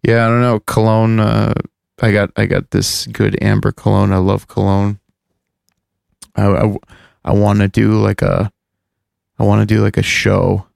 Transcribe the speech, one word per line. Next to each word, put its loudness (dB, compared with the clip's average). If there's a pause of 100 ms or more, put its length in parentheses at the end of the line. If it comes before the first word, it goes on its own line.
yeah, 2
I 2
don't 2
know. 0
Cologne, 0
uh, 0 (480)
I 2
got, 0
I 0
got -4
this -4
good -2
amber 0
cologne. 0
I 2
love -2
cologne. -2 (1400)
I, 0
I, 0 (480)
I -2
wanna 2
do, 0
like, 0
a, -2 (840)
I 0
wanna 2
do, 0
like, 0
a 0
show -2